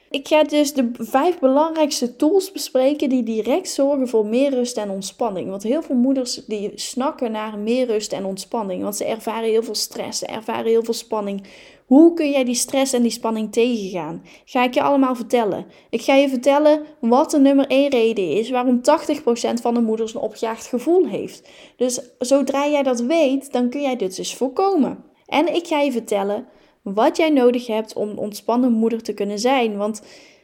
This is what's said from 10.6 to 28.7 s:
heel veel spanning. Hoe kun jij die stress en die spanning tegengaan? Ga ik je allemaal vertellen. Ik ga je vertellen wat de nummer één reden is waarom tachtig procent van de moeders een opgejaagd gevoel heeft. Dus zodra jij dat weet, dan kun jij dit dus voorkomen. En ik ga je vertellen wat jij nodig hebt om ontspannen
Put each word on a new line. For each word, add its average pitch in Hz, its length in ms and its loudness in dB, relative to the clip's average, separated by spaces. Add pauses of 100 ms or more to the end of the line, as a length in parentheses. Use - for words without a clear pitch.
heel 226 180 2
veel 233 100 -4
spanning. 202 500 -6 (420)
Hoe 330 280 8
kun 311 180 0
jij 269 120 2
die 240 120 -2
stress 269 380 0
en 240 80 2
die 233 100 2
spanning 220 400 -4
tegengaan? 190 720 -2 (220)
Ga 247 180 0
ik 247 100 0
je 277 80 2
allemaal 269 340 4
vertellen. 208 500 -2 (240)
Ik 226 120 -4
ga 277 120 2
je 277 160 6
vertellen 294 540 4 (160)
wat 254 320 2
de 311 80 4
nummer 277 280 6
één 269 220 2
reden 226 400 2
is 220 200 -2
waarom 247 320 0
tachtig 302 420 0
procent 233 380 -2
van 240 120 0
de 233 80 0
moeders 220 320 -2
een - 80 -8
opgejaagd 220 460 -6
gevoel 311 380 2
heeft. - 420 -8 (280)
Dus 247 260 -2 (180)
zodra 269 480 2
jij 285 160 0
dat 254 160 0
weet, 277 520 0
dan 247 180 0
kun 285 120 -6
jij 262 140 -2
dit 190 200 -6
dus - 200 -8
voorkomen. 285 680 -2 (220)
En 311 300 0
ik 339 120 -4
ga 302 120 -2
je 285 120 0
vertellen 214 560 -4 (460)
wat 254 240 2
jij 320 120 2
nodig 247 380 2
hebt 220 260 -4
om 208 240 -6
ontspannen 226 540 0